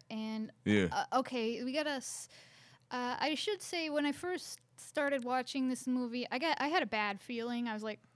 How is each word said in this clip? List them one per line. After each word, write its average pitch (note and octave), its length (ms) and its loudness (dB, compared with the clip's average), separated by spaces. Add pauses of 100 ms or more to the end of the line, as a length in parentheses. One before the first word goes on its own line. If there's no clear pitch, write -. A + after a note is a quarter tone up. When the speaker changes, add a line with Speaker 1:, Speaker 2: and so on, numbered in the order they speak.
(120)
Speaker 1:
and, A3 400 -4 (140)
Speaker 2:
Yeah. G#2 260 6
Speaker 1:
uh, - 280 2
okay, A#3 440 -2
we B3+ 100 -4
gotta D4+ 180 0
s-, - 360 -6 (640)
uh, B3 280 -2
I D4+ 140 4
should G4 300 -2
say, E4 260 -2
when D4 160 2
I C#4+ 60 4
first - 480 -4 (180)
started C#4 460 0
watching B3+ 460 0
this B3+ 180 -2
movie, B3 440 0
I A#3+ 60 0
got, D#4 240 2
I C#4 60 2
had E4 160 4
a - 20 2
bad G#3 340 0
feeling. A#3+ 480 -2
I A3 60 -2
was G#3+ 80 -4
like, G#3+ 180 -6 (160)